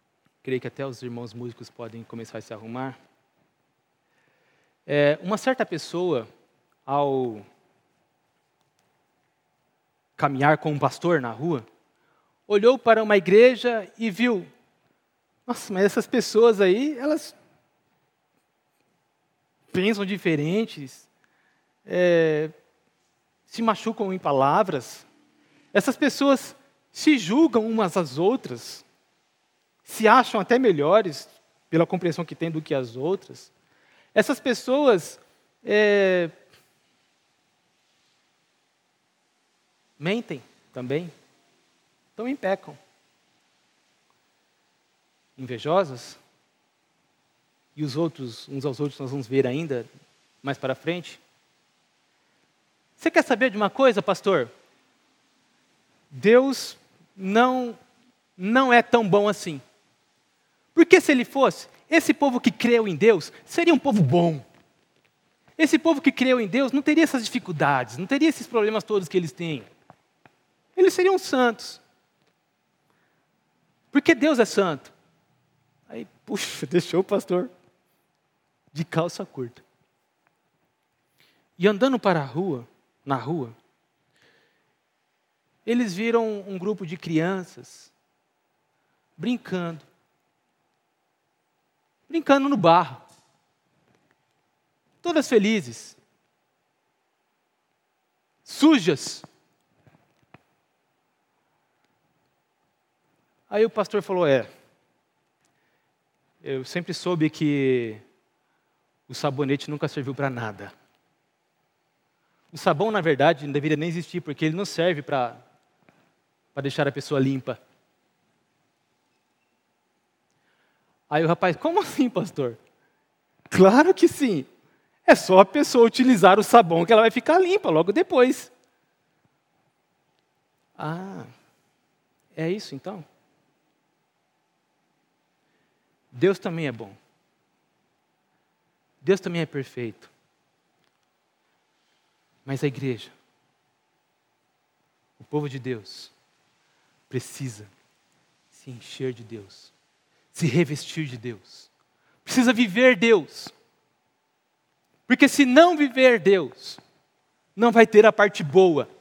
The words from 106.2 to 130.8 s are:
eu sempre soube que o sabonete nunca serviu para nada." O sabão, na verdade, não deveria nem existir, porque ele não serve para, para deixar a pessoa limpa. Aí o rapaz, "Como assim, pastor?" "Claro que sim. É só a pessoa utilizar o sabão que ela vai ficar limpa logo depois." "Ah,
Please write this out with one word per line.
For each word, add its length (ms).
eu 220
sempre 280
soube 360
que 680
o 80
sabonete 540
nunca 180
serviu 260
para 160
nada." 440
O 60
sabão, 340
na 100
verdade, 440
não 80
deveria 240
nem 120
existir, 320
porque 240
ele 100
não 100
serve 360
para, 360
para 80
deixar 260
a 40
pessoa 280
limpa. 400
Aí 140
o 40
rapaz, 280
"Como 240
assim, 300
pastor?" 480
"Claro 440
que 140
sim. 380
É 100
só 240
a 60
pessoa 400
utilizar 520
o 60
sabão 420
que 60
ela 100
vai 100
ficar 280
limpa 300
logo 240
depois." 580
"Ah, 480